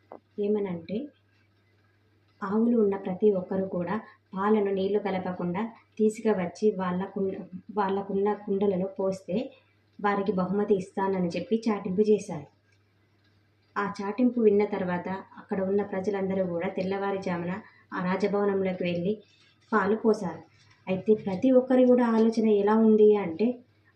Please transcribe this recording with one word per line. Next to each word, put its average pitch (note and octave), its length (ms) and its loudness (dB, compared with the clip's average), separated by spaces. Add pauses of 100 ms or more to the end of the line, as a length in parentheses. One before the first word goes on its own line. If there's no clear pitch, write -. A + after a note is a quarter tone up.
(420)
ఏమనంటే, G3+ 640 -6 (1400)
ఆవులు A3+ 340 2
ఉన్న G3+ 180 2
ప్రతి G3 340 0
ఒక్కరూ F#3+ 360 -2
కూడా F#3 340 -4 (360)
పాలను G3+ 340 2
నీళ్లు G3 280 0
కలపకుండా F#3 720 -4 (260)
తీసుకువచ్చి G#3+ 720 0
వాళ్ళ F#3 340 -2
కుండ-, G3 400 -6 (320)
వాళ్ళకున్న G3 560 0
కుండలలో G3 540 -2
పోస్తే F#3+ 680 -4 (480)
వారికి G3 320 0
బహుమతి G3 420 0
ఇస్తానని F#3+ 540 -2
చెప్పి F3+ 400 -4
చాటింపు F#3+ 320 0
చేశాడు. F#3+ 600 -2 (1160)
ఆ G3 140 -4 (100)
చాటింపు A#3+ 380 0
విన్న G#3 240 6
తర్వాత F#3 440 -2
అక్కడ F#3+ 540 -8
ఉన్న G3 200 0
ప్రజలందరూ F#3+ 600 -2
కూడా E3+ 240 -4
తెల్లవారుజామున F#3+ 920 -4 (340)
ఆ F#3 100 -6
రాజభవనంలోకి F#3+ 800 0
వెళ్ళి F3 340 -2 (540)
పాలు G#3 240 2
పోశారు. G3+ 460 -2 (460)
అయితే F#3+ 260 2
ప్రతి G3+ 360 0
ఒక్కరి B3+ 340 6
కూడా B3 220 6
ఆలోచన A3+ 420 2
ఎలా G#3 260 4
ఉంది G#3+ 420 8
అంటే, G3+ 420 -2 (380)